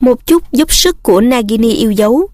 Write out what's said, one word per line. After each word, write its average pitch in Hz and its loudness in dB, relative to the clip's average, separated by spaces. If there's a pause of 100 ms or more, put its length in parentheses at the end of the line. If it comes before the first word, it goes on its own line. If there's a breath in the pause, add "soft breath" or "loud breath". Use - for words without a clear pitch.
Một 247 2
chút 330 0
giúp 285 0
sức - -2
của 196 2
Nagini 226 0
yêu 220 -2
dấu. 220 0